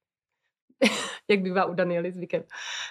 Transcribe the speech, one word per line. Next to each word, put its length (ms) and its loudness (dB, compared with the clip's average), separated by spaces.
<laughs> 460 -2
jak 140 6
bývá 220 2
u 100 -2
Daniely 380 0
zvykem. 300 -4